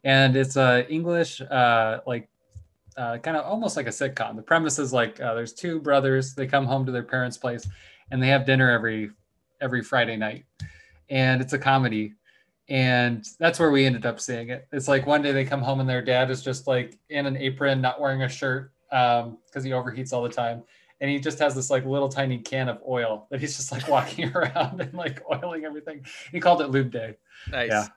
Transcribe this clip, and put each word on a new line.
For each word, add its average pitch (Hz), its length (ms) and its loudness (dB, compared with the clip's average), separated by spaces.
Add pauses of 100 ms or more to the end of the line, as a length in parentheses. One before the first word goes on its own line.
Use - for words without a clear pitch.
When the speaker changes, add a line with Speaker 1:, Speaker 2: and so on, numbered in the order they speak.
Speaker 1:
And 135 320 6
it's 135 200 0
a 123 340 4
English, 165 520 -2
uh, 117 680 2
like, 120 220 -6 (680)
uh, 120 220 -6
kinda 156 240 -2
almost 214 340 -4
like 135 100 -4
a 110 40 -6
sitcom. 117 440 -4
The 110 60 -12
premise 156 380 2
is, 135 140 -2
like, 117 260 0
uh, 120 160 -4
there's 117 180 -6
two 165 260 -6
brothers, 135 540 2
they 131 140 -4
come 135 180 2
home 135 200 0
to 127 60 -4
their 120 120 -4
parents' 123 340 -4
place 120 300 -6 (420)
and 127 120 -2
they 131 80 4
have 135 160 6
dinner 131 260 6
every, 110 400 0 (480)
every 127 240 -4
Friday 117 340 0
night. 110 280 -6 (640)
And 131 320 4
it's 127 120 -4
a 135 60 -2
comedy. 117 540 2 (540)
And 123 580 2 (140)
that's 165 200 2
where 160 120 6
we 139 140 6
ended 120 200 0
up 117 140 -4
seeing 117 300 -8
it. - 220 -12
It's 139 160 -6
like 135 180 2
one 147 160 2
day 143 120 0
they 135 120 0
come 139 160 -4
home 135 200 0
and 131 80 0
their 127 120 0
dad 127 300 2
is 131 120 -6
just, 131 240 -6
like, 123 300 -2 (120)
in 143 160 -2
an 135 120 -2
apron, 135 440 0
not 127 200 0
wearing 135 220 0
a 127 60 -2
shirt, 135 420 -4 (200)
um, 120 460 2 (140)
'cause 135 120 -8
he 131 80 -4
overheats 127 420 -4
all 120 100 0
the 120 60 -4
time. 117 340 -4 (360)
And 139 100 -2
he 143 100 0
just 151 200 -4
has 143 160 2
this, 131 160 -2
like, 131 120 2
little 135 260 -2
tiny 135 280 -2
can 127 320 -4
of 113 180 -8
oil 113 440 -2
that 135 100 -4
he's 147 160 -6
just, - 140 -8
like, 127 160 -6
<laughs> 143 80 4
walking 131 400 -2
around 170 460 -2
and, 131 120 -8
like, 160 260 -8 (120)
oiling 160 340 -6
everything. 151 400 -12 (260)
He 170 80 -6
called 175 220 4
it 139 60 -2
Lube 131 240 0
Day. 113 260 -10 (320)
Speaker 2:
Nice. 123 220 -2
Speaker 1:
Yeah. 104 260 0